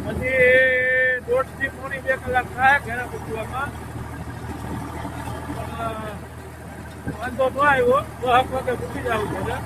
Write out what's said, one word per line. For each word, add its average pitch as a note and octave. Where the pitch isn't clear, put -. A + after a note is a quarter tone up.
હજી B3+
દોઢથી C4
પોણી C4
બે C4+
કલાક B3+
થાય C4+
ઘરે A#3+
પૂછવામાં. A3
પણ B3
વાંધો C4
ન B3+
આવ્યો, C4+
દસ B3+
વાગે B3+
પૂછી C4+
જવું A3
પડે. G3